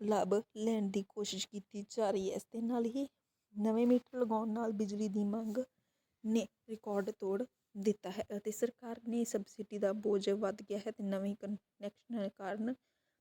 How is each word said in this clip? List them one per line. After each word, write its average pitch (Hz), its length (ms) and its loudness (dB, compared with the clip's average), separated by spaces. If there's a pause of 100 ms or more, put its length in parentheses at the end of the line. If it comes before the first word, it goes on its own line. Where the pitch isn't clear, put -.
ਲਾਭ 196 320 4 (220)
ਲੈਣ 214 340 2
ਦੀ 196 180 0
ਕੋਸ਼ਿਸ਼ 202 400 -4
ਕੀਤੀ 202 420 -10
ਜਾ 214 200 2
ਰਹੀ 190 200 0
ਹੈ। - 60 -2
ਇਸ 202 160 -8
ਦੇ 233 80 -6
ਨਾਲ 233 260 0
ਹੀ 269 200 -2 (480)
ਨਵੇਂ 220 320 4
ਮੀਟਰ 247 320 4
ਲਗਾਉਣ 220 340 2
ਨਾਲ 226 200 0
ਬਿਜਲੀ 208 360 -2
ਦੀ 208 160 0
ਮੰਗ 220 340 -2 (680)
ਨੇ 220 220 2 (220)
ਰਿਕਾਰਡ 208 420 -2
ਤੋੜ 202 320 0 (320)
ਦਿੱਤਾ 202 360 0
ਹੈ 202 140 -6 (120)
ਅਤੇ 208 140 -4
ਸਰਕਾਰ 233 580 -4
ਨੇ 233 160 0
ਸਬਸਿਡੀ 208 540 -4
ਦਾ 202 220 4
ਬੋਝ 202 300 2
ਵੱਧ 208 320 0
ਗਿਆ 208 160 -4
ਹੈ 214 120 -6
ਤੇ 214 140 -8
ਨਵੇਂ 196 320 -2
ਕੁਨੈਕਸ਼ਨਾਂ 208 960 -8
ਕਾਰਨ 214 440 -4 (460)